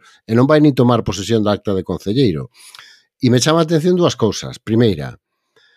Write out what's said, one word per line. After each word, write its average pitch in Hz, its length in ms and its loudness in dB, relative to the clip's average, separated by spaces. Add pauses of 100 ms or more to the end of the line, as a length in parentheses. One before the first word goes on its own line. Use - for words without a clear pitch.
(280)
e 110 80 -2
non 127 120 2
vai 151 120 4
nin 147 160 2
tomar 120 320 2
posesión 101 360 -2
da 104 120 0
acta 98 200 -6
de 92 120 -4
concelleiro. 95 640 -2 (720)
E 123 80 4
me 127 80 4
chama 160 240 2
a 160 40 -4
atención 170 280 0
dúas 170 240 0
cousas. 87 400 -4
Primeira, 98 600 -2 (580)